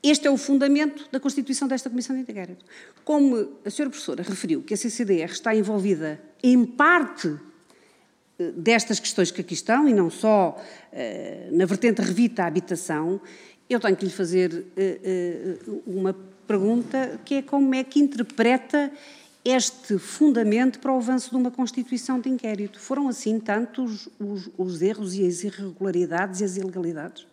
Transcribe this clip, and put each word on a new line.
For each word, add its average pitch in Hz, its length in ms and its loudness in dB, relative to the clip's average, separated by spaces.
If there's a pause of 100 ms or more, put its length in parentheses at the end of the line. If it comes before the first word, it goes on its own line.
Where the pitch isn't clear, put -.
este 294 240 4
é - 20 6
o 277 80 4
fundamento 285 720 2
da 262 80 -2
constituição 269 480 -2
desta 254 220 -2
Comissão 247 260 -4
de 262 60 -4
Inquérito. 190 420 -12 (400)
Como 269 640 4
a 202 60 -4
senhora 294 180 -2
professora - 320 -8
referiu 175 400 -4
que 214 140 -4
a - 20 -2
C 240 100 -4
C 233 160 -4
D 190 180 2
R 170 120 -6
está 220 220 -2
envolvida 190 680 0 (220)
em 247 200 8
parte, 285 720 2 (1000)
eh, 175 180 -4
destas 214 440 2
questões - 320 0
que - 100 -10
aqui 170 140 -6
estão, 277 340 2
e 240 40 6
não 175 180 4
só, 208 520 2 (280)
eh, - 600 -10
na 175 140 4
vertente 196 380 2
revita 185 400 0
à - 20 0
habitação, 170 760 -4 (480)
eu 240 120 0
tenho 190 160 2
que - 100 -6
lhe 180 60 -2
fazer, 180 520 0 (140)
eh, 190 260 0
eh, 175 540 -4 (300)
uma 190 260 -2 (320)
pergunta, 233 800 0
que 285 100 -2
é 269 60 0
como 277 320 2
é 262 100 0
que 269 160 2
interpreta 262 920 2 (540)
este 240 520 0
fundamento 240 840 2
para 269 140 0
o 262 40 2
avanço 247 320 -2
de 240 60 -6
uma 247 160 0
constituição 254 680 -4
de 247 120 -2
inquérito. 214 500 -4
Foram 269 300 -2
assim 220 320 -2
tantos 226 680 -4 (100)
os, 202 400 -8
os 185 240 -4
erros 202 340 -2
e 190 120 2
as 175 160 -2
irregularidades 185 960 -4
e 208 60 0
as 185 100 -4
ilegalidades? 175 760 -8